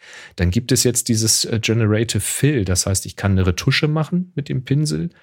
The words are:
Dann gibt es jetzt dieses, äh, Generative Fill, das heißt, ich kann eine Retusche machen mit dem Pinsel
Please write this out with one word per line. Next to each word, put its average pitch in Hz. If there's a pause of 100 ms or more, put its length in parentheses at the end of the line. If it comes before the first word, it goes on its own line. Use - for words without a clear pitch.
(360)
Dann 87
gibt 120
es 123
jetzt 120
dieses, 110
äh, 117
Generative 110
Fill, 135
das 90
heißt, 98
ich -
kann 98
eine 95
Retusche 135
machen 160
mit 143
dem 131
Pinsel 151 (140)